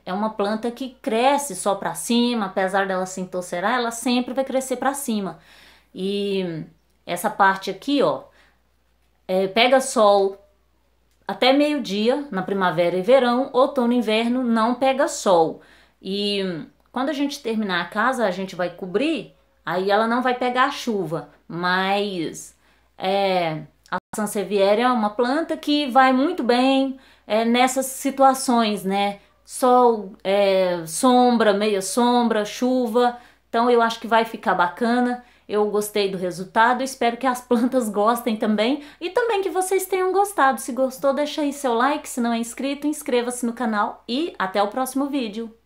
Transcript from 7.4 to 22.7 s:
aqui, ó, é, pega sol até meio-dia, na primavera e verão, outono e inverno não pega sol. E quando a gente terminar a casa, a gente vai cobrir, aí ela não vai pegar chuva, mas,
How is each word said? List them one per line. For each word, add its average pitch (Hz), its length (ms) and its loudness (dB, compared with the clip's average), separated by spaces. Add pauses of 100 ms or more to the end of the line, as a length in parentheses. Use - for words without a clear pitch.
aqui, 269 320 -2
ó, 143 220 0 (1040)
é, 190 200 0
pega 254 340 4
sol 202 600 2 (840)
até 247 240 2
meio-dia, 277 800 0
na 185 100 -4
primavera 175 540 0
e 185 60 0
verão, 247 500 2
outono 247 400 2
e 247 60 2
inverno 233 460 0
não 233 320 0
pega 269 340 2
sol. 170 520 2 (400)
E 196 640 -4 (280)
quando 262 160 -4
a 311 40 -2
gente 285 280 -4
terminar 214 400 -2
a 175 40 -6
casa, 233 380 -2
a 202 60 2
gente 185 260 -6
vai 175 140 -2
cobrir, 202 640 -4 (320)
aí 185 240 -2
ela 208 160 4
não 240 160 0
vai 247 140 0
pegar 254 360 0
chuva, 175 580 -4 (180)
mas, 185 1080 -2 (400)